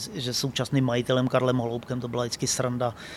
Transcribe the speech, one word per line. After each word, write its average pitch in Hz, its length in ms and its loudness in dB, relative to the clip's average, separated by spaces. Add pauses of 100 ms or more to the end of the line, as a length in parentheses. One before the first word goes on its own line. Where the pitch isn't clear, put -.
(140)
že 123 200 -2
současným 131 500 0
majitelem 127 440 2
Karlem 127 280 4
Holoubkem 120 440 -2
to 123 80 -6
byla 120 140 -2
vždycky 120 240 -4
sranda. 123 480 0 (220)